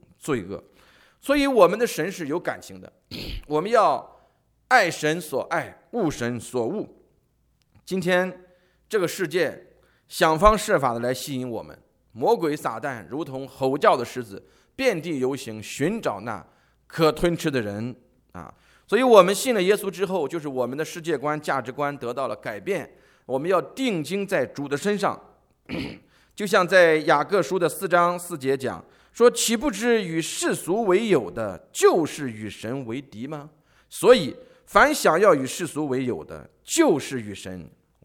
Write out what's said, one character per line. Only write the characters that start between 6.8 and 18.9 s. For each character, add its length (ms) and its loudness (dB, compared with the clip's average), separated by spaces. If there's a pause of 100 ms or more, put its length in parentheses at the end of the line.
今 160 -4
天 420 0 (460)
这 80 0
个 100 2
世 200 -4
界 400 -2 (400)
想 320 2
方 180 6
设 220 0
法 140 0
的 60 -6
来 140 -2
吸 220 -8
引 120 -6
我 140 -8
们， 160 -18 (340)
魔 240 0
鬼 200 -2
撒 240 -6
旦 280 -10
如 160 -8
同 240 -10
吼 300 -2
叫 180 6
的 80 0
狮 200 -8
子， 200 -16 (320)
遍 240 0
地 200 -6
游 160 0
行， 260 -10
寻 400 -4
找 200 -4
那 220 -10 (440)
可 240 2
吞 260 0
吃 140 -4
的 100 0
人 340 -6 (360)
啊！ 200 -16 (360)
所 100 2